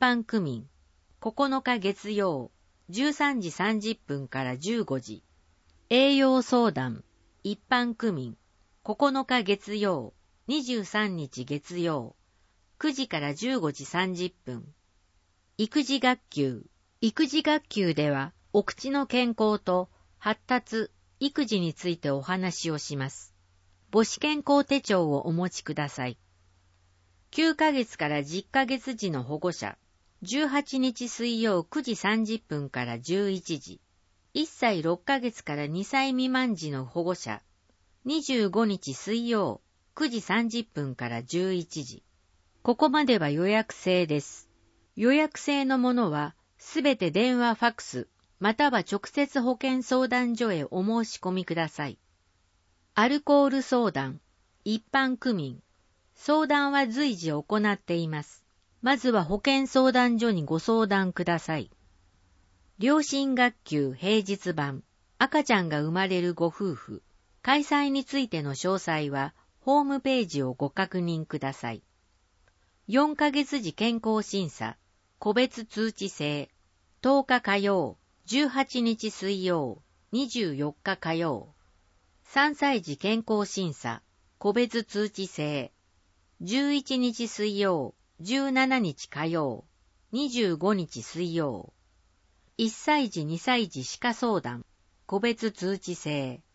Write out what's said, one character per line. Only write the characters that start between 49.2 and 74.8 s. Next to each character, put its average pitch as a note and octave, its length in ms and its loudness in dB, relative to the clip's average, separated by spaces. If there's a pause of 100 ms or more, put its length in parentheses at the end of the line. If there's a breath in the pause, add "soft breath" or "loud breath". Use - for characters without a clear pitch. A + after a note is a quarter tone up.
保 B3 160 2
健 C4 260 0
相 B3+ 240 2
談 B3 300 0
所 A3+ 160 0
へ D#3 180 0
お F#3 140 0
申 A3+ 200 2
し - 140 -8
込 F#3 140 -4
み F#3 120 -2
く E3 120 -4
だ E3 120 0
さ D3 200 -6
い。 G2+ 100 -12 (960)
ア A3 140 4
ル D4 120 2
コ C#4+ 240 6
ー C#4 40 6
ル C4 140 0
相 A#3+ 280 2
談。 C3+ 300 -4 (440)
一 A3 280 -2
般 C4 240 2
区 B3 180 -2
民。 C#3 260 -6 (540)
相 D#4 320 2
談 C#4+ 240 2
は C#4 160 2
随 A#3+ 300 0
時 E3 160 -2
行 D3 120 -2 (280)
っ G3 80 -4
て F3 160 -2
い E3+ 100 0
ま D#3 160 -4
す。 - 220 -20 (360)
ま C4 160 2
ず B3+ 140 2
は G#3 140 4
保 F#3+ 160 -2
健 C4+ 260 2
相 C4 240 4
談 A#3+ 300 4
所 A#3 100 2
に E3+ 140 0
ご D#3+ 160 0
相 A3+ 260 2
談 F#3+ 260 2
く F3+ 120 -2
だ E3+ 160 2
さ D#3+ 180 -2
い。 A2+ 120 -8 (1080)
両 C#4+ 240 4
親 C#4 320 0
学 B3 200 4 (100)
級 C#3+ 280 0
平 F3+ 240 0
日 G3 360 -2
版。 D3 320 -6 (340)
赤 D4 240 2
ち - 100 -2
ゃ G3 100 4
ん E3+ 60 -2
が D3+ 120 0
生 D3+ 100 0
ま F#3 160 0
れ F#3 140 0
る F3 140 0
ご E3+ 120 0
夫 E3+ 280 -4
婦。 - 280 -14 (400)
開 C#4+ 200 2
催 C#4+ 260 0
に C4+ 160 -2
つ - 160 -4
い B3 80 -2
て D#3+ 140 -4
の C#3+ 120 -4
詳 F#3 240 0
細 D#3 320 -2
は、 C#3 240 -4 (260 soft breath)
ホ C#4+ 200 4
ー C#4+ 40 4
ム C#4 160 -2
ペ C4 200 2
ー G#3+ 80 0
ジ C#3+ 140 -2
を B2+ 100 -2
ご C#3+ 180 -2
確 F#3+ 280 -2
認 E3+ 280 -2
く D3+ 140 -6
だ C3+ 120 -4
さ A#2+ 200 -8
い。 G#2+ 100 -12 (1080)
四 C#4+ 260 2
ヶ D4 160 2
月 C#4 300 -2
時 F3 120 -4
健 A3+ 320 -2
康 A3 240 0
診 F#3 220 -4
査。 - 260 -8 (440)